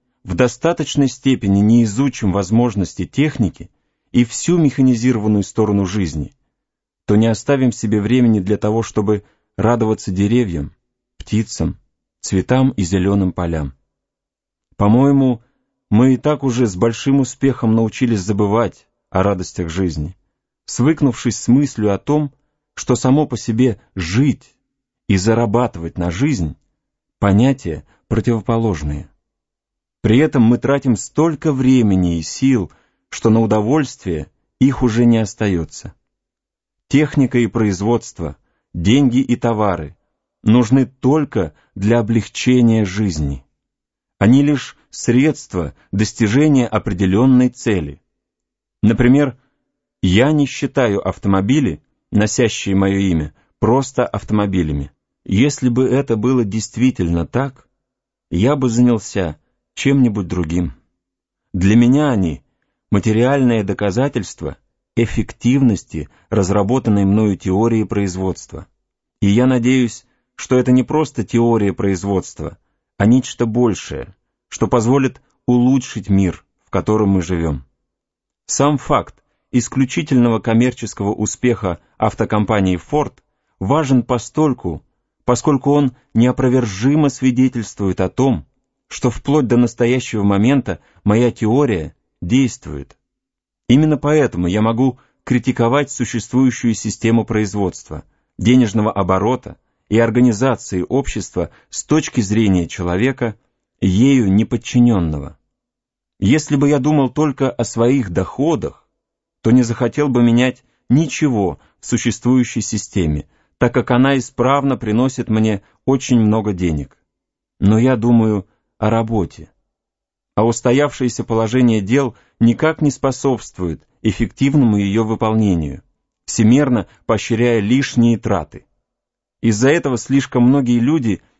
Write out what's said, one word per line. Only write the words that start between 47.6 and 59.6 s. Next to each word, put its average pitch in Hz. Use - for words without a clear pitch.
Например, 123
я 101
не 147
считаю 123
автомобили, 98
носящие 104
мое 98
имя, 85
просто 127
автомобилями. 92
Если 127
бы 123
это 127
было 120
действительно 98
так, -
я 110
бы 131
занялся 110